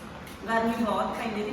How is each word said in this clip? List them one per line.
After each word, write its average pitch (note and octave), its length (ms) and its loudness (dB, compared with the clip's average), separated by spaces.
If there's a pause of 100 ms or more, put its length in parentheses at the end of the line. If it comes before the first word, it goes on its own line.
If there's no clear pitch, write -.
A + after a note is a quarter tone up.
(480)
ਗਰਮੀ A3+ 360 4
ਬਹੁਤ G3+ 320 2
ਪੈਂਦੀ G#3+ 280 -2
ਜੀ, - 80 -2